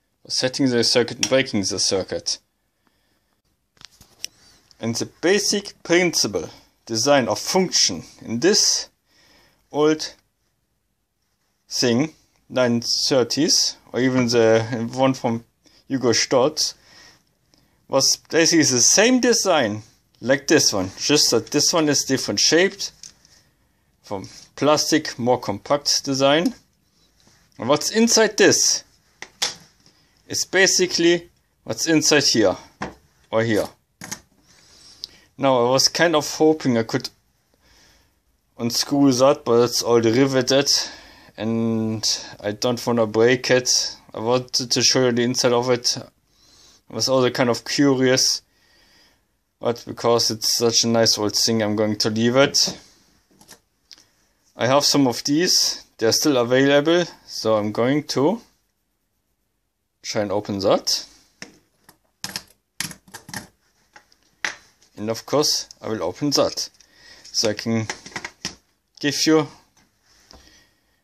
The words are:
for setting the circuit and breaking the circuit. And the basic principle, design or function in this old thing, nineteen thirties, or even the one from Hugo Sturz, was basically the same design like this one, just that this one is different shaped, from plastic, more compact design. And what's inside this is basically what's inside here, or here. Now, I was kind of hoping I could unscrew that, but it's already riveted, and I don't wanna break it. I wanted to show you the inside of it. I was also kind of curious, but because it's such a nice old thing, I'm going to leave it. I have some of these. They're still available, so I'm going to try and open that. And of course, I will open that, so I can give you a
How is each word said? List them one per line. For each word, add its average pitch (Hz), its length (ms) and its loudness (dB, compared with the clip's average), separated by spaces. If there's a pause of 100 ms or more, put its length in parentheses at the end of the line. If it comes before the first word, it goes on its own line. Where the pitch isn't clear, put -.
(220)
for - 80 -20
setting 131 400 -2
the 120 120 2
circuit 117 360 0
and - 100 -2
breaking 131 320 0
the 92 180 -4
circuit. - 600 -4 (2500)
And 113 140 -4
the - 160 -6 (100)
basic 202 640 -2
principle, 156 680 -2 (380)
design 120 420 2
or 104 80 0
function - 680 -2 (180)
in 117 180 -6
this - 480 2 (840)
old 156 440 0 (1500)
thing, 127 460 0 (340)
nineteen 120 340 0 (260)
thirties, 131 680 0 (140)
or 117 100 -4
even 127 280 2
the 113 640 2
one 131 220 2
from 117 300 -4 (440)
Hugo 127 220 0
Sturz, 131 640 0 (1120)
was - 280 0 (120)
basically 165 340 2
the 127 180 0
same 233 380 4
design 170 640 0 (380)
like 135 260 -2
this 156 260 2
one, 92 260 -4
just - 320 0
that 113 200 -2
this 143 220 0
one 160 160 0
is 139 160 -2
different 120 340 -4
shaped, - 540 0 (1120)
from 98 260 -12 (280)
plastic, 147 600 0
more 120 220 0
compact - 640 -4
design. 143 500 0 (1040)
And 110 100 -6
what's 151 220 0
inside 220 460 2
this - 480 2 (1400)
is - 160 -8
basically 175 840 0 (340)
what's - 240 -6
inside 151 360 2
here, 98 320 2 (760)
or 113 100 0
here. 104 240 0 (1700)
Now, 131 280 2
I 123 40 2
was 131 180 2
kind 165 260 2
of 151 220 0
hoping 156 420 2
I 113 60 -2
could - 240 -4 (1500)
unscrew 139 540 0
that, 135 320 4
but 120 200 4
it's - 180 -2
already 117 300 2
riveted, 131 580 2 (640)
and 110 880 -4 (160)
I 104 120 -4
don't 120 340 -4
wanna 117 220 0
break 120 420 2
it. - 460 0 (180)
I - 60 -10
wanted 127 500 -2
to 123 120 0
show 127 240 2
you 123 40 2
the 120 140 0
inside 127 280 0
of 120 160 0
it. 123 300 -2
I - 960 -20
was 113 140 -4
also 131 220 2
kind 123 200 0
of 117 140 -4
curious, 131 800 2 (1160)
but - 260 -4
because 117 460 0
it's - 260 -2
such 117 280 0
a - 20 0
nice 117 320 2
old 104 160 -2
thing, 113 260 0
I'm 107 140 -2
going 107 220 0
to 113 140 -2
leave 117 260 0
it. - 420 2 (1800)
I 117 120 -2
have 143 160 4
some 143 240 2
of - 160 -4
these. - 580 0 (160)
They're 110 140 2
still 147 240 2
available, 139 640 4 (240)
so 110 300 0
I'm 104 160 -2
going 135 320 0
to 165 360 0 (1600)
try 110 200 -6
and 101 80 -6
open 101 300 -4
that. - 440 -2 (4000)
And 107 140 -6
of 113 160 -8
course, - 420 -2 (140)
I 107 60 -10
will 107 160 -4
open 143 260 -4
that, 139 400 -2 (540)
so - 260 -4
I 104 40 -6
can 113 340 -4 (1120)
give 143 160 -4 (100)
you 156 140 4
a 143 80 -4 (1600)